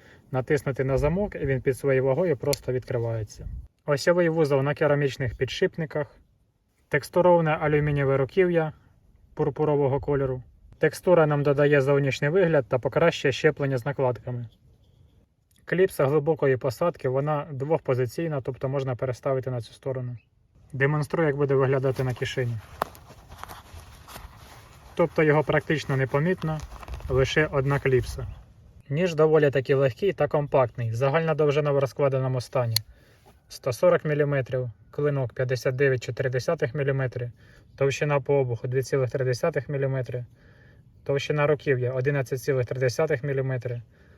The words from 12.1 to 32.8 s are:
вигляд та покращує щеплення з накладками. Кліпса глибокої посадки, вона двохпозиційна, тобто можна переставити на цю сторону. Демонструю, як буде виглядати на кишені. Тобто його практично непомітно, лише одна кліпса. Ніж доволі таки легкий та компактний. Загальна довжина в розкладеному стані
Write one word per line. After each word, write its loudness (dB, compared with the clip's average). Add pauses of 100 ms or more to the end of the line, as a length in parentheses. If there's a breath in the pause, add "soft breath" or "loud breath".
вигляд 4
та 0
покращує 2
щеплення 0
з -6
накладками. -4 (1160)
Кліпса 2
глибокої 2
посадки, -2
вона -2
двохпозиційна, -2
тобто -6
можна -4
переставити -4
на -4
цю -16
сторону. -8 (560)
Демонструю, 0
як 0
буде 2
виглядати 2
на -2
кишені. -4 (2500)
Тобто 0
його 4
практично -2
непомітно, -2 (500)
лише 2
одна 0
кліпса. 0 (600)
Ніж 0
доволі 4
таки 0
легкий 0
та 0
компактний. 0
Загальна 0
довжина 2
в 2
розкладеному 0
стані -2 (720 soft breath)